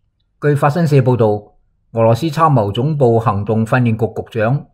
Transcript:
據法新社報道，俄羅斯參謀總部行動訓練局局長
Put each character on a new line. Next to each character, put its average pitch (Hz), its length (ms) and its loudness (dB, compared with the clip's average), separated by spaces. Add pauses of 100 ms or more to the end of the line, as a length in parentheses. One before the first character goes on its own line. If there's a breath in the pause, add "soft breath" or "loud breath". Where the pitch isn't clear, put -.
(400)
據 147 160 0
法 147 140 0
新 165 180 0
社 143 100 2
報 127 200 2
道， 110 80 2 (680)
俄 113 100 -2
羅 113 140 4
斯 165 120 -4
參 156 260 2
謀 101 180 0
總 139 260 -4
部 117 220 2
行 104 240 -2
動 110 220 -2
訓 127 160 0
練 113 160 0
局 110 240 -4
局 - 180 -10
長 123 340 -2